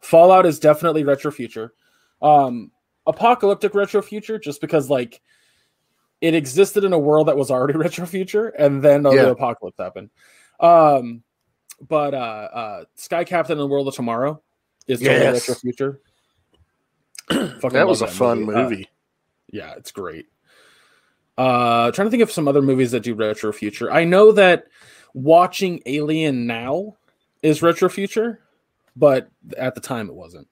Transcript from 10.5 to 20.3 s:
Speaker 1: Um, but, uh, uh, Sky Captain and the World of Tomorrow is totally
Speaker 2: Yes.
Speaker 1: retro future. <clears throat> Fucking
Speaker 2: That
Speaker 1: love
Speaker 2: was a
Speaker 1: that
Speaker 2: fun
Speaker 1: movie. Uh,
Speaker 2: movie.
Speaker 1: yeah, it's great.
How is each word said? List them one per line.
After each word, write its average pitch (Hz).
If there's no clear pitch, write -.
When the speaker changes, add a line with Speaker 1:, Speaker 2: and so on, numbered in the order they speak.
Speaker 1:
Um, 143
but, 147
uh, 110
uh, 107
Sky 170
Captain 165
and 151
the 143
World 139
of 135
Tomorrow 127
is 123
totally 131
Speaker 2:
Yes. 127
Speaker 1:
retro 123
future. 135
<clears throat> -
Fucking 180
Speaker 2:
That 131
Speaker 1:
love 190
Speaker 2:
was 135
a 110
Speaker 1:
that 95
Speaker 2:
fun 117
Speaker 1:
movie. 107
Uh, 123
Speaker 2:
movie. 95
Speaker 1:
yeah, 87
it's -
great. 82